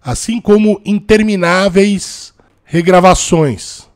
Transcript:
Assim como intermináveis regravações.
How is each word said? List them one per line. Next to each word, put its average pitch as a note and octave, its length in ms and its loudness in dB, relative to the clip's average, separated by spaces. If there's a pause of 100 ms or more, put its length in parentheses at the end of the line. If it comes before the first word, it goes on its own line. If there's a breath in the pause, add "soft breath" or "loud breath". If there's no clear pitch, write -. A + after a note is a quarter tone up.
Assim A3 340 -6
como G#3 460 2
intermináveis G3 1500 0 (280)
regravações. E3+ 1300 0